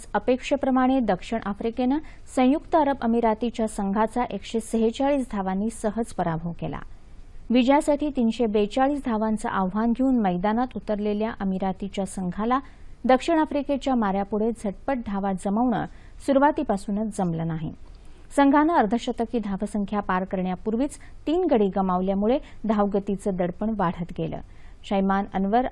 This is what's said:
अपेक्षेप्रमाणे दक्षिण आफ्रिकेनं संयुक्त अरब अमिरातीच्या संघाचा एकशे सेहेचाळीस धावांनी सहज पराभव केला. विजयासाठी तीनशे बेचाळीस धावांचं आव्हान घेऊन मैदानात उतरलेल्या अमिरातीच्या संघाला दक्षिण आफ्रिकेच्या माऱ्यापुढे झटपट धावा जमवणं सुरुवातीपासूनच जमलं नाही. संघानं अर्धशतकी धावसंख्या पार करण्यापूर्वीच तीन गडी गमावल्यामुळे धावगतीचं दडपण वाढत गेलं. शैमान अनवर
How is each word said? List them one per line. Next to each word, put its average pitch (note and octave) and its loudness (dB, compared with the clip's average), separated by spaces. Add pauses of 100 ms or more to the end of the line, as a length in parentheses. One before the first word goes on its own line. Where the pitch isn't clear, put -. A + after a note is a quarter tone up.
(140)
अपेक्षेप्रमाणे C4 2
दक्षिण A3 0
आफ्रिकेनं B3+ -2 (380)
संयुक्त C4+ 2
अरब C#4 4
अमिरातीच्या A3+ 2
संघाचा G#3+ 0
एकशे - -4
सेहेचाळीस A#3+ 2
धावांनी G3 -2
सहज A3+ -2
पराभव E3+ -2
केला. D#3+ -6 (680)
विजयासाठी C#4+ 4
तीनशे A#3+ 0
बेचाळीस A#3+ 2
धावांचं A3 -2
आव्हान G3 0
घेऊन B3+ 2
मैदानात G#3+ 2
उतरलेल्या G#3 -2
अमिरातीच्या F#3+ -2
संघाला G3+ -2 (460)
दक्षिण C4 4
आफ्रिकेच्या C#4+ 0
माऱ्यापुढे G#3 0
झटपट A3 -4 (100)
धावा G3 -2
जमवणं G3+ 0 (400)
सुरुवातीपासूनच A#3 2
जमलं E3 0
नाही. D#3+ -4 (600)
संघानं D4 6
अर्धशतकी A#3 0
धावसंख्या G#3 -2
पार F#3+ 0
करण्यापूर्वीच F#3+ -2 (300)
तीन F4 2
गडी G#3 4
गमावल्यामुळे F#3+ 2 (260)
धावगतीचं G#3 0
दडपण F#3 -2
वाढत E3+ -2
गेलं. D#3+ -4 (520)
शैमान G3 2
अनवर G3 2